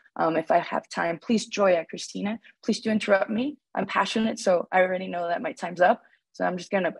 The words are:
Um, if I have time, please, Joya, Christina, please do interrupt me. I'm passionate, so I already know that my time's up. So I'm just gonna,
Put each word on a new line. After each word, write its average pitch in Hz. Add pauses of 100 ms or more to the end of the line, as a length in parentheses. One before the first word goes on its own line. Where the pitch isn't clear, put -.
(160)
Um, 165
if 160
I 170
have -
time, 170
please, 220
Joya, 180
Christina, 202 (240)
please -
do 220
interrupt 202
me. 247 (160)
I'm -
passionate, 220
so 180
I 185
already 185
know 175
that 170
my 160
time's 175
up. 202 (320)
So -
I'm 180
just 175
gonna, 185